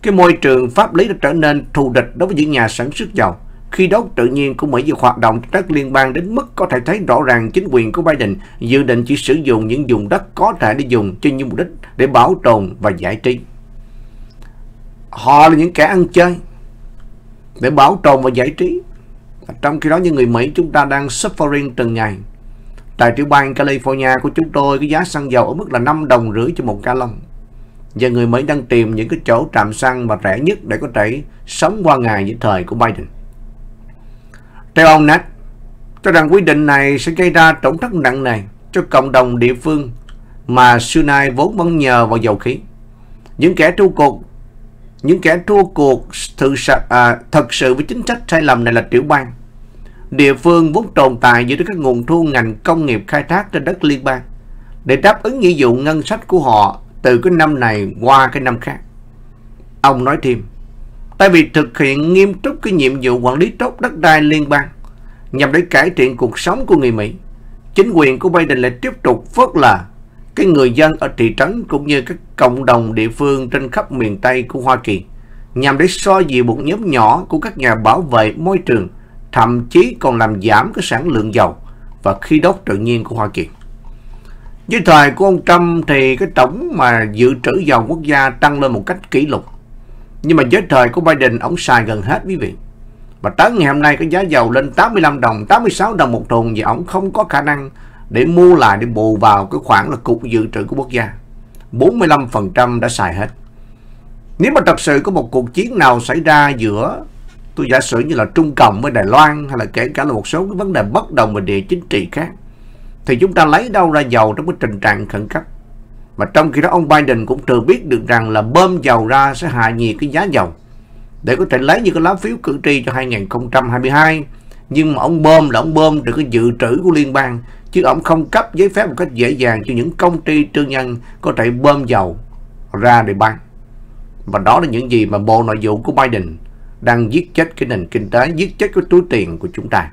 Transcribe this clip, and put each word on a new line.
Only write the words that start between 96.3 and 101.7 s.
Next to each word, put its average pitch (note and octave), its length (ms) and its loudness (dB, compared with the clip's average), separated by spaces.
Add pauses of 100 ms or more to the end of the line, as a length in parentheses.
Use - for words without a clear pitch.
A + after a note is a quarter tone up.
và G#2+ 100 -4
ông C3+ 200 -2
không F#3+ 260 -4
có G#3+ 120 -2
khả D3+ 180 -2
năng C#3+ 280 -4 (400)
để A#2+ 160 0
mua F3 280 6
lại, A2 260 4
để A#2 60 -2
bù A2 300 0
vào G2+ 300 4
cái - 180 -6
khoản A2 260 2
là C#3 60 -4
cục A#2 280 -2
dự A2+ 280 -2
trữ G#2 120 -6
của C3+ 120 -8
quốc C3 140 -8
gia. A2+ 220 -4 (600)